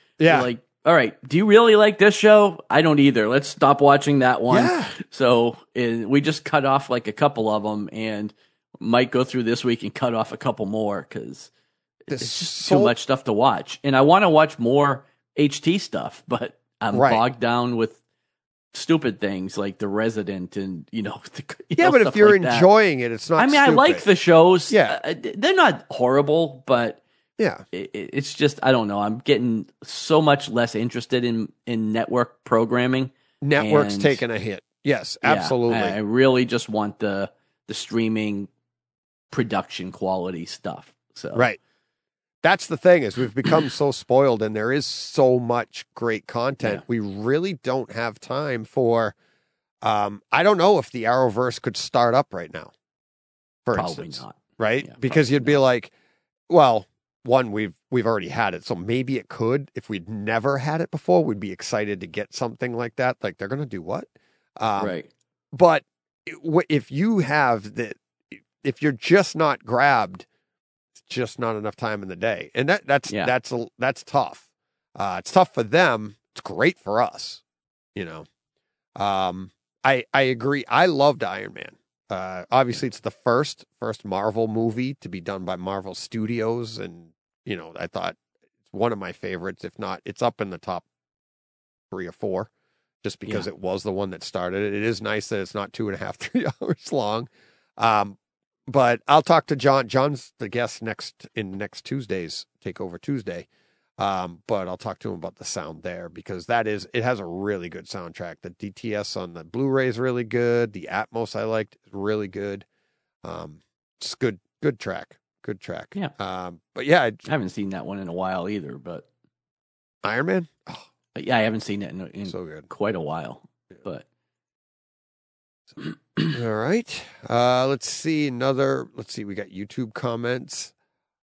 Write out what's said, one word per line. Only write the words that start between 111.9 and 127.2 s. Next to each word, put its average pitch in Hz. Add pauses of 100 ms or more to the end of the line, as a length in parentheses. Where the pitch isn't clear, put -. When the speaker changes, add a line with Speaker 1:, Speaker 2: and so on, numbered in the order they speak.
Speaker 2:
really 101
good. 98 (580)
Um, 82 (420)
it's -
good, 110 (240)
good 139
track, - (240)
good 104
track. -
Speaker 1:
Yeah. 190
Speaker 2:
Um, 92 (120)
but 131
yeah, 156
I 120
Speaker 1:
I 107 (160)
haven't 120
seen 101
that 92
one 98
in 95
a 85
while 92
either, 76
but 82 (960)
Speaker 2:
Iron 117
Man? 180 (200)
Oh. - (260)
Speaker 1:
But -
yeah, 123
I 110
haven't 110
seen 101
it 76
in, 95
in 101
Speaker 2:
So 92
good. 78
Speaker 1:
quite 104
a 85
while, 78 (220)
Speaker 2:
Yeah. -
Speaker 1:
but - (1700)
Speaker 2:
<clears throat> - (640)
All 113
right. 151 (260)